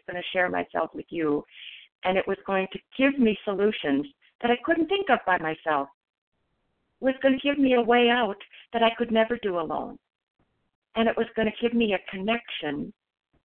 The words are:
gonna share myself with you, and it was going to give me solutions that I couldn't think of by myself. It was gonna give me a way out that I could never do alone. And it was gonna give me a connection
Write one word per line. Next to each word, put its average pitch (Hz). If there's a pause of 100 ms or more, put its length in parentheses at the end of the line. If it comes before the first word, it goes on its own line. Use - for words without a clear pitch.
gonna 180 (100)
share 180
myself 175
with -
you, 151 (600)
and 185
it -
was 196
going 190
to - (180)
give 277
me 220
solutions 190 (360)
that 240
I 240
couldn't 330
think 392
of 240
by 180
myself. 156 (1120)
It 247
was 262
gonna 269
give 285
me 262
a 240
way 240
out 240 (340)
that 233
I 226
could 233
never 226
do 180
alone. 151 (1000)
And 226
it -
was 226
gonna 220
give 240
me 226
a -
connection 190 (520)